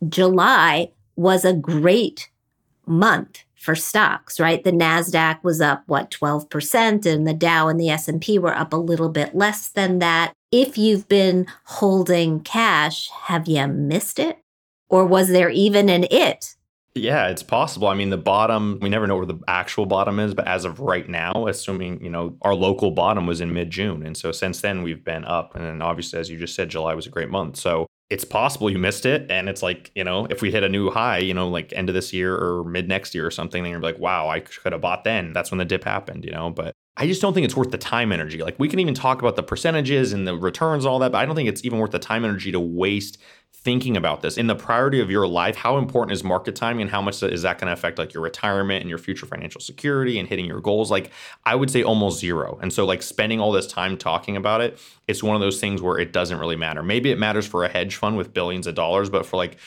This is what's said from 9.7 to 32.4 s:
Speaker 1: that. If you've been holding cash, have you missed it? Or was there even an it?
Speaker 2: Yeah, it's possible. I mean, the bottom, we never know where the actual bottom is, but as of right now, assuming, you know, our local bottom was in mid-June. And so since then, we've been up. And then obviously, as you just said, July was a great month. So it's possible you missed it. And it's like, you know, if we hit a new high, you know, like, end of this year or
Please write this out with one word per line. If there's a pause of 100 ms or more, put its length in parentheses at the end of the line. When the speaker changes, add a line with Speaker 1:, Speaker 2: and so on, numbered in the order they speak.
Speaker 1:
that. (180)
If
you've
been (200)
holding
cash, (140)
have
you
missed
it? (500)
Or
was
there
even
an
it? (400)
Speaker 2:
Yeah,
it's
possible.
I
mean,
the
bottom,
we
never
know
where
the (100)
actual
bottom
is,
but
as
of
right
now,
assuming,
you
know,
our
local
bottom
was
in
mid-June.
And
so
since
then,
we've
been
up.
And
then
obviously,
as
you
just
said,
July
was
a
great
month.
So (240)
it's
possible
you
missed
it.
And
it's
like,
you
know,
if
we
hit
a
new
high,
you
know,
like,
end
of
this
year
or